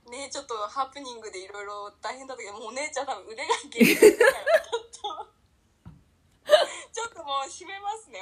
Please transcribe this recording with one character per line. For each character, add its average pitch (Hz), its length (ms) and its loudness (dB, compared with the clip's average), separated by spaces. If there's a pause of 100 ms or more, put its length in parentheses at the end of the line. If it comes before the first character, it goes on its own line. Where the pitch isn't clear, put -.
(100)
ね、 269 220 -10
ち 294 60 -8
ょ 285 40 -8
っ - 40 -16
と 233 80 -8
ハ 220 320 -4
プ 262 120 -16
ニ 262 140 -12
ン 226 80 -14
グ 214 100 -12
で 185 80 -12
い 190 80 -12
ろ 202 160 -14
い 202 40 -10
ろ 208 260 -12 (100)
大 220 140 -8
変 262 100 -16
だ 262 80 -12
っ - 20 -14
た 240 60 -14
け 202 60 -12
ど、 202 60 -14
も 226 120 -12
う - 20 -10
お 233 40 -12
姉 294 180 -6
ち 262 80 -6
ゃ 269 60 -4
ん - 20 -6
多 262 80 -4
分 190 120 -12
腕 220 100 -14
が 269 60 -8 (280)
限 - 260 6
界 - 220 10
だ - 0 -
か 480 60 6
ら、 523 80 8
ち - 420 2
ょ 453 60 -2
っ 415 460 -12
と、 - 40 -20 (1600)
ち 453 80 -8
ょ 453 40 -2
っ 453 80 -8
と 339 100 -16
も 277 240 -4
う - 20 -14
締 - 200 -14
め 392 100 -10
ま 403 140 -6
す 440 180 -12
ね、 190 120 -12